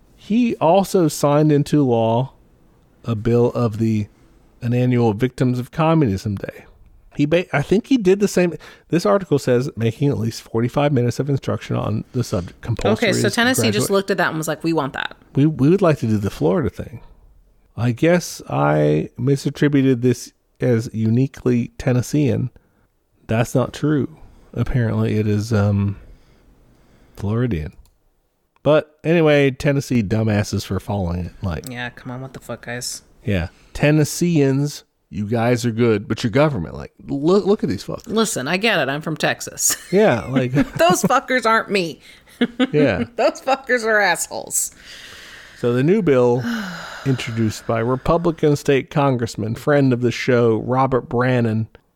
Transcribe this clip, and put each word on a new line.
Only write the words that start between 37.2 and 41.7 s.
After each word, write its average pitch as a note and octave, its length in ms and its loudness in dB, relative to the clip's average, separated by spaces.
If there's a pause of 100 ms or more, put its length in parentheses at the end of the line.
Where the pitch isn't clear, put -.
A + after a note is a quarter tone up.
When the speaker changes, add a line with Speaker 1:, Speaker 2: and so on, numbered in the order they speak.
Speaker 1:
look G3+ 160 2
at F#3 80 -2
these - 140 -6
fuckers. - 240 -10
Speaker 2:
Listen, F3+ 400 -2
I F3 80 -2
get G3+ 240 0
it. C3 100 0
I'm D3 100 -4
from D#3 160 -6
Texas. - 680 -4
<laughs> - 80 -8
Speaker 1:
Yeah, F3 340 2
like B2+ 260 0
Speaker 2:
Those E4 520 2
fuckers B3+ 420 0
aren't A3 240 0